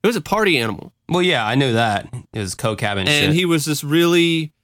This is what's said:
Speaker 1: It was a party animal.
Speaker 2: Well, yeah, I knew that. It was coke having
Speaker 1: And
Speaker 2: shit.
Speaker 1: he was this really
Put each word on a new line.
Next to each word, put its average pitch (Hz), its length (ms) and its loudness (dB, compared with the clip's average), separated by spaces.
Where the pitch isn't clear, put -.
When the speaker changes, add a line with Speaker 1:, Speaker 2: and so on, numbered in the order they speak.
Speaker 1:
It 196 40 2
was 233 100 2
a 165 40 -2
party 196 360 2
animal. 113 340 -4
Speaker 2:
Well, 180 140 0
yeah, 151 240 0
I 113 100 0
knew 131 180 2
that. 113 400 0
It 110 60 -8
was 95 160 -6
coke 110 260 -4
having 101 260 -2
Speaker 1:
And 147 200 2
Speaker 2:
shit. 151 80 2
Speaker 1:
he 180 100 2
was 165 180 0
this 151 220 -4
really 165 640 2